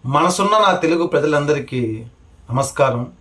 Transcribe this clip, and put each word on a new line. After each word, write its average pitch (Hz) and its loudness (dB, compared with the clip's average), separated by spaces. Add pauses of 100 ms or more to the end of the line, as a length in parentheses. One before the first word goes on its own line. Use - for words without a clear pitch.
మనసున్న 185 0
నా 202 4
తెలుగు 165 0
ప్రజలందరికీ 143 -2 (460)
నమస్కారం. 127 0